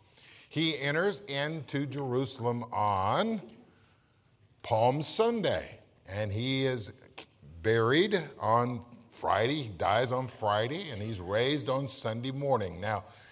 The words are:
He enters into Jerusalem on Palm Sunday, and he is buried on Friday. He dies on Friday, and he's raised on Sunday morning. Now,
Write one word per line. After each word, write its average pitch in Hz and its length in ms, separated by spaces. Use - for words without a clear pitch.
He 156 320
enters 156 480
into 143 580
Jerusalem 123 840
on 107 720
Palm 120 380
Sunday, 170 760
and 101 240
he 131 340
is 123 280
buried 143 640
on 120 460
Friday. 117 520
He 113 60
dies 104 440
on 127 160
Friday, 123 600
and 101 100
he's 107 180
raised 117 480
on 135 220
Sunday 120 420
morning. 123 480
Now, 110 240